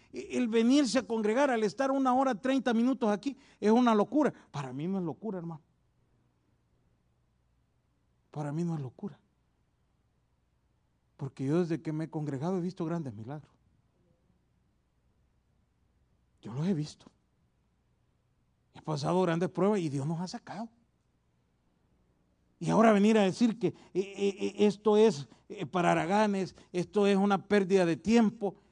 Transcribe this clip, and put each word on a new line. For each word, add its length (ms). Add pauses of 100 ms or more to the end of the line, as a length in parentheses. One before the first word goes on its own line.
(120)
el 360
venirse 500
a 80
congregar 440
al 120
estar 280
una 240
hora, 200
treinta 380
minutos 380
aquí, 260 (240)
es 100
una 240
locura? 380 (180)
Para 220
mí 160
no 100
es 60
locura, 340
hermano. 240 (2750)
Para 220
mí 120
no 100
es 60
locura. 380 (2000)
Porque 280
yo 160
desde 220
que 100
me 120
he 60
congregado 480
he 20
visto 240
grandes 300
milagros. 380 (3000)
Yo 140
los 120
he 80
visto. 320 (1700)
He 60
pasado 420
grandes 280
pruebas 300
y 80
Dios 180
nos 140
ha 60
sacado. 420 (1900)
Y 120
ahora 220
venir 240
a 60
decir 360
que, 100
eh, 60 (200)
eh, 440
eh, 200
esto 380
es, 320 (200)
eh, 180
para 260
haraganes, 600 (180)
esto 340
es 100
una 300
pérdida 400
de 100
tiempo. 580 (180)